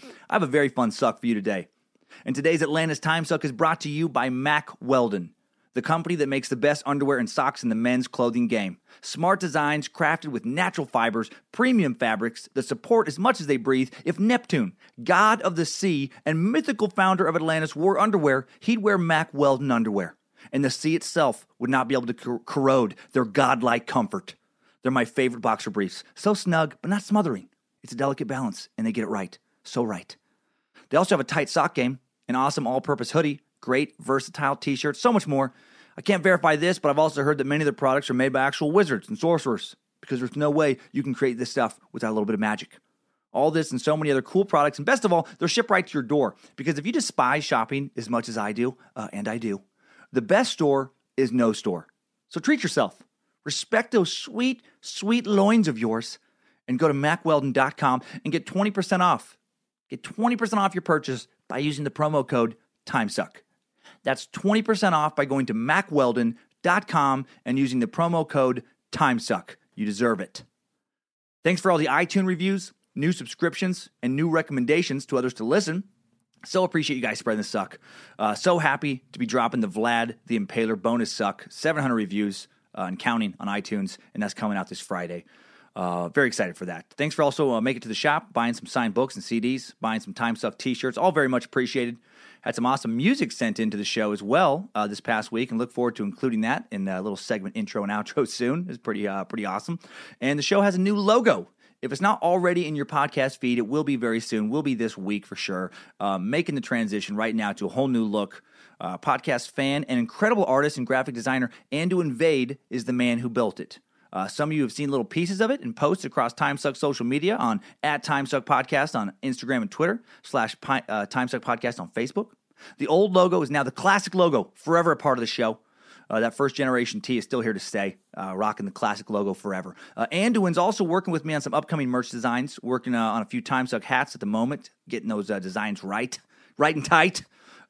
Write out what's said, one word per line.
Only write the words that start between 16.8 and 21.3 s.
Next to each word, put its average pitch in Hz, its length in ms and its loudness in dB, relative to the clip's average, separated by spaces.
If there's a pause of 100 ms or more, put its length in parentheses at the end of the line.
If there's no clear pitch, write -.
founder 190 380 2
of 165 80 2
Atlantis, 160 400 0
wore 180 240 2
underwear, 151 480 4 (120)
he'd 226 200 0
wear 202 180 2
Mack 165 360 2
Weldon 139 360 4
underwear. 107 460 0 (360)
And 139 140 0
the 127 60 2
sea 160 240 -2
itself 151 500 0 (140)